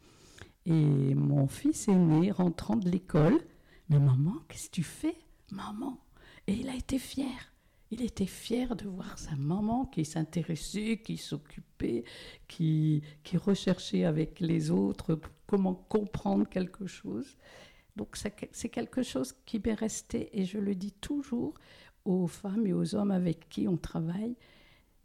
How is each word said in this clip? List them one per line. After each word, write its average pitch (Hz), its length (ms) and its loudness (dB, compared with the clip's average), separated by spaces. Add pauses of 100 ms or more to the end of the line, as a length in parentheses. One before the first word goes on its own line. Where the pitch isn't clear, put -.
(640)
Et 147 500 4
mon 143 320 4
fils - 400 0
aîné, 175 440 6
rentrant 180 440 0
de 190 140 2
l'école, « 180 500 4 (500)
Mais 143 100 8
maman, 139 340 6 (140)
qu'est-ce - 220 -14
que - 60 -12
tu 180 80 0
fais, - 320 -4 (360)
maman ? » 208 480 -8 (480)
Et 196 60 2
il 254 160 -4
a 254 60 -6
été 254 240 -2
fier. - 540 -6 (360)
Il 220 140 -6
était 202 240 -2
fier 247 480 -2
de 208 120 -8
voir 185 320 -10
sa - 160 -8
maman 208 500 0
qui 165 200 -2
s'intéressait, 170 1000 -4
qui 165 140 -6
s'occupait, - 880 -6 (420)
qui, 156 540 2 (220)
qui - 140 -2
recherchait 185 680 0
avec 156 340 0
les 160 320 2
autres 185 480 0 (260)
comment 190 280 2
comprendre 202 760 0
quelque 185 380 -6
chose. - 500 -10 (600)
Donc, - 180 -8
ça, - 140 -6 (220)
c'est - 180 -8
quelque 240 320 -4
chose 262 340 -4 (100)
qui 226 140 -4
m'est 220 140 0
resté, - 560 -4 (100)
et 190 60 2
je 190 120 -6
le 202 180 0
dis 196 180 -6
toujours 277 600 -4 (500)
aux 185 220 2
femmes 202 380 -2
et 180 60 2
aux 175 240 0
hommes 202 160 0
avec 180 380 0
qui 208 180 -2
on 175 100 2
travaille. 180 600 -4 (680)